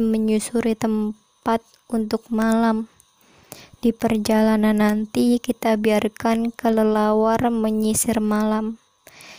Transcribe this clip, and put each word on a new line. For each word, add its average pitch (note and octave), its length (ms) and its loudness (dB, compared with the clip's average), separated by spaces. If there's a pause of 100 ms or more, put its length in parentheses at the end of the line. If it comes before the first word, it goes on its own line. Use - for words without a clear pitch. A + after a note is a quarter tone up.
menyusuri A3 720 0
tempat A3 880 -4 (240)
untuk A3 400 -4
malam. A3+ 560 0 (960)
Di A#3+ 80 2
perjalanan A3 960 2
nanti, A3+ 560 0
kita A#3 340 -2
biarkan A3 800 0
kelelawar A3 960 2
menyisir A3 720 0
malam. G#3+ 560 -2 (600)